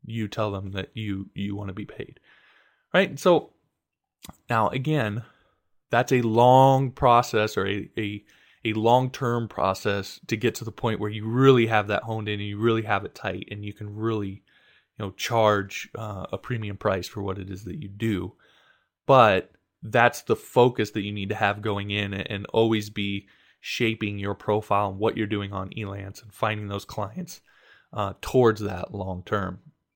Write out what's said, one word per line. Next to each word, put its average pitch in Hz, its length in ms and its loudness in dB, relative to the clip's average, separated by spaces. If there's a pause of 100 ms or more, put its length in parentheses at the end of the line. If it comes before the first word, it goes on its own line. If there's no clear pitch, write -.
you 113 220 -6
tell 107 220 -4
them 98 220 -8
that 95 220 -8
you, 98 400 -8
you 98 200 -6
wanna 98 200 -10
be 101 100 -10
paid, - 360 -16 (760)
right? 180 240 0
So, 170 320 4 (960)
now, 113 220 2
again, 127 540 -2 (640)
that's 117 220 2
a 127 100 4
long 127 680 6
process 120 680 2
or 98 80 0
a, 101 320 -4
a, 104 260 -6 (400)
a 110 80 -2
long-term 120 760 2
process 98 800 -2
to 117 80 -2
get 110 200 0
to - 80 -12
the 110 80 -8
point 113 280 -4
where 107 100 -4
you 107 180 -8
really 123 380 8
have 107 220 2
that 101 160 -2
honed 110 240 -6
in 104 120 -4
and 104 80 -8
you 101 100 -8
really 113 240 2
have 104 220 -2
it - 100 -14
tight 98 360 -8
and 101 140 -12
you 101 100 -10
can 104 200 -14
really, 107 480 -4 (540)
you - 20 -12
know, 101 140 -6
charge, 104 800 0
uh, 107 380 -10
a 101 60 -6
premium 107 380 -8
price 95 300 -2
for 98 160 -10
what 98 160 -6
it 95 120 -10
is 95 140 -12
that 92 180 -10
you 101 60 -12
do. 101 440 -4 (760)
But 110 460 6 (300)
that's 117 400 2
the 110 140 0
focus 123 560 2
that 104 100 -4
you 101 100 -6
need 101 180 -6
to 104 40 -6
have 101 280 0
going 101 280 -4
in, 101 220 -4
and, 98 180 -6
and 101 160 -8
always 110 440 2
be 101 380 -4 (320)
shaping 110 580 -4
your 101 160 -6
profile 104 560 0
and 95 80 -10
what 107 180 0
you're 110 100 -2
doing 101 260 -4
on 95 180 -8
Elance 98 520 -10
and 104 100 -20
finding 107 360 -4
those 101 160 -6
clients, 110 560 -10 (520)
uh, 101 280 -4
towards 117 400 4
that 98 340 -8
long 95 300 -8
term. 98 360 -4 (360)